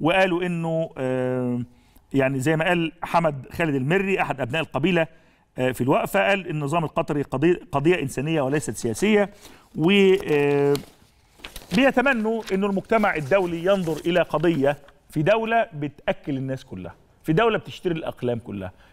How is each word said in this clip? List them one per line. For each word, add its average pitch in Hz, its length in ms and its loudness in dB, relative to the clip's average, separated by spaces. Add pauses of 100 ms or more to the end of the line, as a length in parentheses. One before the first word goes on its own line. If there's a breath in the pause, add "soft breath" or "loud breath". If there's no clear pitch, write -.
وقالوا 175 420 2
إنه، 165 540 -4
آه، 127 640 -2 (520 soft breath)
يعني 135 260 0
زي 151 160 2
ما 160 100 0
قال 170 260 0 (120)
حمد 156 480 -2
خالد 160 240 -2
المري 175 460 0
أحد 139 200 -4
أبناء 135 200 -4
القبيلة، 165 460 0 (500 soft breath)
آه، 131 140 0
في 123 100 -6
الوقفة، 196 480 2
قال: 196 200 0
"النظام 151 340 -2
القطري 156 380 -2
قضية، 151 380 2 (120)
قضية 156 300 2
إنسانية 147 400 -2
وليست 135 300 -2
سياسية"، 196 580 0 (460 loud breath)
و، 160 160 2 (400)
آه، 143 420 2 (1000)
بيتمنوا 240 680 2 (100)
إنه 196 140 0
المجتمع 196 480 0
الدولي 170 500 0
ينظر 180 400 2
إلى 170 160 2
قضية 151 560 2 (320)
في 151 140 -2
دولة 226 500 2
بتأكل 147 640 -6
الناس 131 280 -6
كلها، 92 300 -14 (280)
في 160 100 0
دولة 220 240 4
بتشتري - 360 -6
الأقلام 120 460 -4
كلها، 101 320 -10 (220 soft breath)